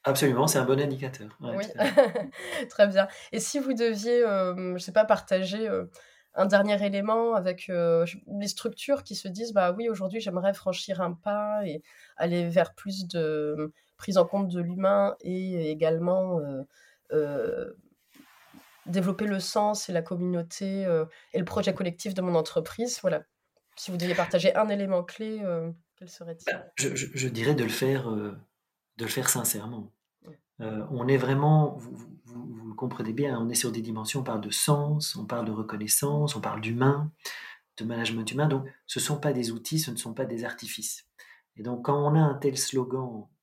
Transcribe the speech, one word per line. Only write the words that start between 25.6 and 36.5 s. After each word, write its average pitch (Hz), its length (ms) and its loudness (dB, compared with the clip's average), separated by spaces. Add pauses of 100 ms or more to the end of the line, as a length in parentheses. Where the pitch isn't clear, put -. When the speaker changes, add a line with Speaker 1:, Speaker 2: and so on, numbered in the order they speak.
Speaker 2:
quel 175 120 -20
serait-il ? 165 420 -8
Speaker 1:
Bah, - 140 -6 (100)
je, 139 200 -2
je, 131 180 -4
je 131 140 -2
dirais 117 260 2
de 127 100 2
le 107 60 0
faire, 131 400 0
euh, 104 260 -4 (640)
de 113 60 -6
le 107 40 -6
faire 127 200 0
sincèrement. 110 600 -2 (360)
Speaker 2:
Ouais. 165 100 -20 (240)
Speaker 1:
Euh, 110 300 -6
on 123 160 -2
est 135 100 6
vraiment, 143 600 6
vous, - 180 -14
vous, - 140 -16 (160)
vous, 120 280 -14
vous 113 140 -14
le 107 80 -12
comprenez 113 380 -6
bien, 131 260 0
on 113 100 -2
est 117 60 -4
sur 117 160 0
des 113 100 -4
dimensions, 110 380 -6
on 127 40 -4
parle 117 180 -4
de 104 100 -8
sens, 147 640 2
on 107 100 -8
parle 117 200 -4
de 110 60 -2
reconnaissance, 110 840 0
on 107 60 -4
parle 107 180 -4